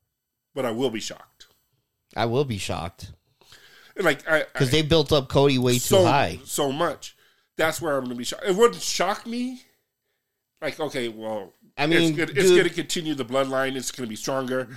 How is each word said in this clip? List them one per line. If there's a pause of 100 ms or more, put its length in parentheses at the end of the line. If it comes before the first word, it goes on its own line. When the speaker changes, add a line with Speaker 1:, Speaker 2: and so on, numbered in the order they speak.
(540)
Speaker 1:
But
I
will
be
shocked. (680)
Speaker 2:
I
will
be
shocked. (840)
Speaker 1:
And
like,
I, (120)
Speaker 2:
'Cause
Speaker 1:
I
Speaker 2:
they
built
up
Cody
way
too
Speaker 1:
so,
Speaker 2:
high.
Speaker 1:
so
much. (400)
That's
where
I'm
gonna
be
shocked.
It
wouldn't
shock
me. (1000)
Like,
okay,
well, (260)
Speaker 2:
I
mean,
Speaker 1:
it's
gonna,
it's
Speaker 2:
dude,
Speaker 1:
gonna
continue
the
bloodline.
It's
gonna
be
stronger.